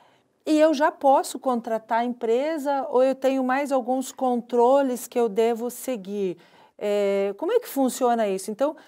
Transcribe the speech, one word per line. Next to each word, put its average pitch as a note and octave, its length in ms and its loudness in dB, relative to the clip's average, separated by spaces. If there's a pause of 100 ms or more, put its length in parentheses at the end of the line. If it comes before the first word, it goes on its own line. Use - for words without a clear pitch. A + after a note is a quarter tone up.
(440)
e D4+ 140 2
eu D#4 160 6
já D4+ 160 2
posso D4 480 2
contratar A3+ 640 -2
a A#3+ 40 -2
empresa C4 880 -2
ou B3+ 140 4
eu C4+ 100 2
tenho C4+ 300 0
mais C4 260 -2
alguns C4 400 -2
controles B3 960 2
que - 100 -8
eu A#3 120 2
devo A3+ 420 0
seguir? G3+ 680 -6 (420)
É, G3+ 600 0
como F4 140 -4
é B4 60 2
que - 80 -4
funciona A#3+ 640 0
isso? F#3+ 220 -4
Então, C#4 260 -2 (120)